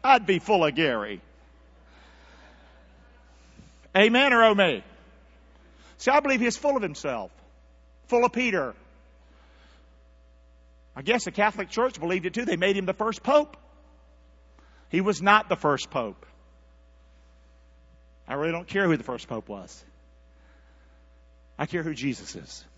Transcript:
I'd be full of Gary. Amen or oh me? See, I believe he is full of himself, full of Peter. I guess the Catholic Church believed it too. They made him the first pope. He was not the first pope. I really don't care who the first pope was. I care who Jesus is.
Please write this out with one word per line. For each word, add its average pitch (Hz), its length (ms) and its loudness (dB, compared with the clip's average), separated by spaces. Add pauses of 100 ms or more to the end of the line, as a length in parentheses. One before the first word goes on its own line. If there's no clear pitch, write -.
I'd 247 220 4
be 185 120 2
full 180 280 2
of 147 80 -2
Gary. 113 480 -2 (2750)
Amen 240 380 4
or 226 100 6
oh 220 100 6
me? 170 300 0 (1120)
See, - 140 -2
I 285 100 6
believe 277 200 0
he 240 60 0
is 233 120 -4
full 285 180 0
of 233 60 -2
himself, 135 480 -8 (800)
full 240 160 4
of 240 100 0
Peter. 185 400 -2 (2250)
I 127 60 -14
guess 220 240 0
the 185 60 -6
Catholic 202 400 -2
Church 254 280 -2
believed 170 280 -2
it 170 80 -6
too. 233 100 -4
They 190 120 -2
made 190 200 0
him 196 80 -4
the 185 80 -2
first 214 300 -4
pope. 294 340 2 (1300)
He 165 120 0
was 190 220 -2
not 208 260 4
the - 80 0
first 143 320 0
pope. 113 380 -6 (2000)
I 127 60 -8
really 156 180 -4
don't 170 160 -8
care 196 180 0
who 160 120 4
the 113 60 -8
first 123 220 -10
pope 113 220 -10
was. 98 360 -16 (1700)
I 143 60 -2
care 170 180 -4
who 160 120 -6
Jesus 120 420 -8
is. - 280 -18 (140)